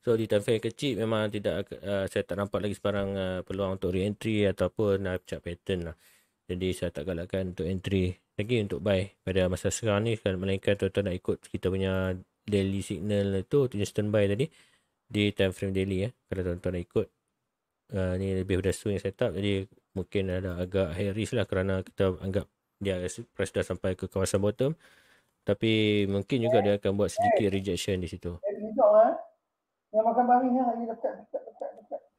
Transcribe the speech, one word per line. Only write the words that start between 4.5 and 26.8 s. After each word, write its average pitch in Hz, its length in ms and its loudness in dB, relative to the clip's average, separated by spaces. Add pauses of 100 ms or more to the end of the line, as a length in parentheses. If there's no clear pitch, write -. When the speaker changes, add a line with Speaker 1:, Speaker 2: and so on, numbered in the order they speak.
Speaker 1:
uh, 92 240 -2
chart 76 160 -8
pattern 85 480 -4
lah. - 80 -14 (480)
Jadi 90 320 -2
saya 87 160 -4
tak 76 160 -6
galakkan 90 480 -4
untuk 87 80 -4
entry 92 480 0 (240)
lagi 110 240 0
untuk 95 240 -4
buy 98 160 4 (240)
pada 92 240 2
masa 92 240 -2
sekarang 104 320 0
ni, 117 160 0
melainkan 98 560 0
tuan-tuan 98 320 0
nak 90 80 -2
ikut - 320 -6
kita 92 240 -2
punya 95 400 0 (320)
daily 98 400 0
signal 98 640 -2
tu, 143 160 4
tu 104 160 -4
standby 104 480 2
tadi 107 160 0 (640)
di 104 240 2
time 95 160 2
frame 95 240 -4
daily 95 320 0
ya. 120 40 -6 (200)
Kalau 90 240 -4
tuan-tuan 90 240 -4
nak 87 80 -4
ikut, 107 220 -2 (920)
uh, 92 240 0
ni 98 60 -2 (100)
lebih 92 240 4
pada 92 160 2
swing 101 240 0
setup, 98 320 0
jadi 98 320 2 (320)
mungkin 95 320 0
ada 90 320 -2
agak 92 320 2
high 101 240 -2
risk 110 160 -2
lah - 160 0
kerana 95 320 0
kita 95 400 0
anggap 95 240 -2 (320)
dia 95 240 -2 (320)
price 95 240 -4
dah 92 80 0
sampai 92 320 -4
ke - 80 -6
kawasan 95 320 0
bottom. 110 400 0 (640)
Tapi 104 640 2
mungkin 101 400 0
juga 107 160 4
dia 101 160 2
akan 98 160 0